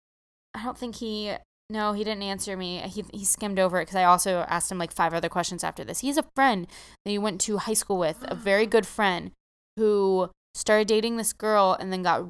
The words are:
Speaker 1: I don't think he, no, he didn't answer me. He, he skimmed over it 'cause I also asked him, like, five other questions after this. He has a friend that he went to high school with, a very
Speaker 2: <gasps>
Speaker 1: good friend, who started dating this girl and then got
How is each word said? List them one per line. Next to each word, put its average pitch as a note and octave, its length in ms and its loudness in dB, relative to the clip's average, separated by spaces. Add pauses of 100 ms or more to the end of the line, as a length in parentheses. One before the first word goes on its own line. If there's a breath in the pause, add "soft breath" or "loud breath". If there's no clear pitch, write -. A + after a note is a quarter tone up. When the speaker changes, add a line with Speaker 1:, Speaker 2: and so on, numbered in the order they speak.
(540)
Speaker 1:
I A3 100 -10
don't B3 140 -8
think A#3 180 -10
he, G#3+ 400 -6 (340)
no, G#3+ 220 -2
he G#3 140 -2
didn't G#3 180 -4
answer G3 320 -6
me. F3+ 260 -6
He, F#3+ 300 -8
he G3+ 140 -8
skimmed G3+ 340 0
over F#3 220 2
it D#3+ 60 -4
'cause F#3+ 100 -8
I F#3 80 4
also F3+ 420 4
asked - 240 -2
him, F#3+ 60 -6
like, E3+ 160 -4
five E3 200 0
other E3+ 140 -2
questions F3 360 -4
after D#3+ 200 -6
this. - 160 -6
He B3+ 80 -4
has C#4+ 100 0
a D4+ 60 6 (120)
friend A3+ 320 2 (360 loud breath)
that G3+ 80 -4
he G#3 60 0
went G3+ 240 -2
to G#3 160 -2
high A3 160 -4
school G3+ 240 0
with, E3 240 0
a A#3 140 -6
very G3+ 300 4
Speaker 2:
<gasps> A3 100 0
Speaker 1:
good G#3+ 120 4
friend, F#3 440 -2 (440)
who G3 560 2 (220)
started G#3+ 340 2
dating A3+ 300 0
this A3 160 -2
girl G#3 440 4
and F#3+ 140 -6
then F#3 120 -4
got E3+ 260 2